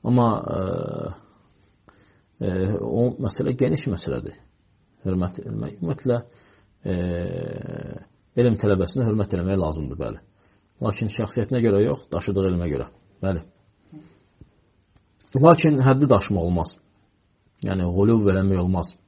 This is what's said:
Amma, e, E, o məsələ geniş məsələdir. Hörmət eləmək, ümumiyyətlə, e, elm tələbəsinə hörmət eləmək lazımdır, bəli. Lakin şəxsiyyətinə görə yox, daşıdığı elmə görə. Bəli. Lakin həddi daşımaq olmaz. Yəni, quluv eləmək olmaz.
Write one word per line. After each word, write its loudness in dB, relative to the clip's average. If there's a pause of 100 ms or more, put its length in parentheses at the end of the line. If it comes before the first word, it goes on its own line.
Amma, 2 (140)
e, -6 (1120)
E, -2 (220)
o 0 (100)
məsələ -2
geniş 0
məsələdir. -6 (680)
Hörmət -2
eləmək, -8
ümumiyyətlə, -2 (680)
e, -4 (1400)
elm 4
tələbəsinə 2
hörmət 0
eləmək 0
lazımdır, -4
bəli. -8 (580)
Lakin -2
şəxsiyyətinə -2
görə 4
yox, -4
daşıdığı -2
elmə -2
görə. -4 (340)
Bəli. -2 (1900)
Lakin 6
həddi 4
daşımaq 2
olmaz. -2 (840)
Yəni, -2
quluv 4
eləmək 2
olmaz. 0 (140)